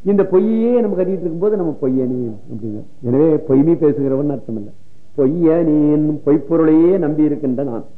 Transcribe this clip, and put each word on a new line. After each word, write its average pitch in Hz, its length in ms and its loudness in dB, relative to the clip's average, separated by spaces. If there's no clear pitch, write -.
இந்த 202 200 2
பொய்யே 220 560 2
நம்ம 208 160 -2
கட்டிட்டு 180 280 -2
இருக்கும்போது 185 360 -2
நம்ம 165 220 -2
பொய்யனே 127 380 -2
அப்படிங்க. 110 340 -8
எனவே 131 260 2
பொய்மை 143 260 4
பேசுகிறவன் 143 640 0
அர்த்தம் 110 240 -8
இல்ல, 101 100 -12
பொய்யனேன் 151 920 2
பொய்ப்பொருளையே 160 760 4
நம்பி 151 240 0
இருக்கின்ற 139 400 -2
நான் 117 240 -6